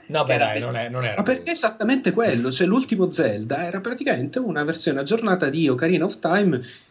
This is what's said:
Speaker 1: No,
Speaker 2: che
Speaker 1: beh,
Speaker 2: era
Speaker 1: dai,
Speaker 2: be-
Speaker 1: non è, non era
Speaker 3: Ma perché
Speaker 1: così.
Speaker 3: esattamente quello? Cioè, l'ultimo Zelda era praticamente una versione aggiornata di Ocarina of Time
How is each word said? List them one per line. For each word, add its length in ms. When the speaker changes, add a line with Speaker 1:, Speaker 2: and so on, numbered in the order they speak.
Speaker 1:
No, 180
Speaker 2:
che 40
Speaker 1:
beh, 80
Speaker 2:
era 100
Speaker 1:
dai, 140
Speaker 2:
be- 60
Speaker 1:
non 120
è, 100
non 160
era 140
Speaker 3:
Ma 60
perché 180
Speaker 1:
così. 100
Speaker 3:
esattamente 600
quello? 380
Cioè, 180
l'ultimo 440
Zelda 540
era 160
praticamente 580
una 240
versione 380
aggiornata 480
di 180
Ocarina 380
of 140
Time 420